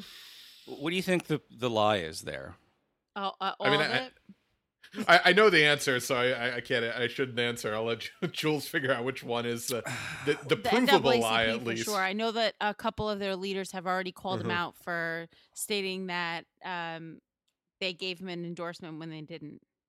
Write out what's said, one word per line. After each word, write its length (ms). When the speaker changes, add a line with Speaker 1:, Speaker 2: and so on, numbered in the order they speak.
Speaker 1:
What 220
do 60
you 60
think 260
the, 140
the 180
lie 280
is 240
there? 340
Speaker 2:
Oh, 240
uh, 200
Speaker 3:
I 100
mean, 100
Speaker 2:
all 60
of 60
Speaker 3:
I, 60
Speaker 2:
it? 160
Speaker 3:
I, 180
I 80
know 180
the 120
answer, 360
so 160
I, 140
I, 260
I 60
can't. 240
I 220
shouldn't 300
answer. 380
I'll 80
let 160
<laughs> 220
Ju-, 100
Jules 360
figure 240
out 120
which 200
one 220
is 220
the, 160
the, 120
the 80
Speaker 2:
<sighs> 0
The 0
Speaker 3:
provable 220
Speaker 2:
N 80
double 260
A 20
C 60
P 40
Speaker 3:
lie, 220
at 140
Speaker 2:
for 60
Speaker 3:
least. 200
Speaker 2:
sure. 140
I 140
know 180
that 300
a 120
couple 360
of 100
their 160
leaders 380
have 120
already 260
called 300
him 60
Speaker 3:
Mm-hmm. 100
Speaker 2:
out 200
for 500
stating 540
that, 380
um, 560
they 140
gave 260
him 100
an 160
endorsement 540
when 100
they 120
didn't. 400